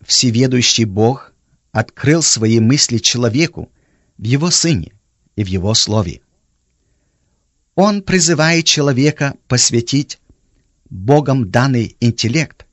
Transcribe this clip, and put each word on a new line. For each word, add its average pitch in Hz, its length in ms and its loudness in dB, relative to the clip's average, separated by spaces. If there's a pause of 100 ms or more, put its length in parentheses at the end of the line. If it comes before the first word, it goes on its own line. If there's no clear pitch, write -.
всеведущий 123 840 0
Бог 110 480 0 (380)
открыл 147 500 -2
свои 113 380 2
мысли 120 380 2
человеку 120 760 -2 (460)
в - 60 -14
его 139 280 0
Сыне 147 420 -2 (420)
и 107 80 -2
в 95 40 -6
его 95 260 -2
Слове. 104 480 -2 (1500)
Он 202 280 0
призывает 165 640 0
человека 143 680 0 (120)
посвятить 120 720 -2 (680)
Богом 131 600 0
данный 123 500 0
интеллект 120 720 -2